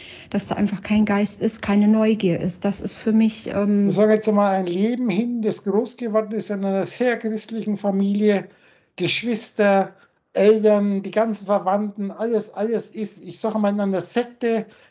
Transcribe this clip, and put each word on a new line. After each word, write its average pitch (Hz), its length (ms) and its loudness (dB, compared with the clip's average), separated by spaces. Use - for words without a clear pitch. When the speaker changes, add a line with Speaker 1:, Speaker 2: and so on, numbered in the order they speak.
Speaker 1:
dass - 160 -2
da - 80 -4
einfach 202 260 -2
kein 214 240 2
Geist 208 360 0
ist, - 200 -2
keine 208 260 4
Neugier 214 520 4
ist. - 260 -4
Das 202 160 -2
ist - 160 -8
für 220 160 0
mich, 220 400 2
ähm 202 360 2
Speaker 2:
Ich 151 60 0
sage 214 180 4
jetzt 214 180 2
mal, 202 220 4
ein 190 140 -2
Leben 220 420 0
hin, 233 320 -2
das - 220 -2
groß 214 340 -2
geworden 214 360 -2
ist 196 160 -6
in 196 160 -4
einer 190 200 0
sehr 240 320 -2
christlichen 214 600 -6
Familie, 202 720 0
Geschwister, 196 960 0
Eltern, 208 640 4
die 196 100 -10
ganzen 208 340 -2
Verwandten, 202 640 -2
alles, 214 420 -4
alles 220 380 -4
ist, - 320 -10
ich 175 160 -16
sag 220 160 -4
mal, 208 140 2
in 208 100 0
einer 196 220 0
Sekte, 233 640 -4